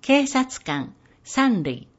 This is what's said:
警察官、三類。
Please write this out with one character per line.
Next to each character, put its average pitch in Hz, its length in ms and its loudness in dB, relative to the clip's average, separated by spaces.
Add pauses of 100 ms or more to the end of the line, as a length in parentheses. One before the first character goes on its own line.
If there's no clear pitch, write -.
警 277 260 2
察 262 380 -2
官、 143 300 -8 (300)
三 254 380 2
類。 131 260 -8 (100)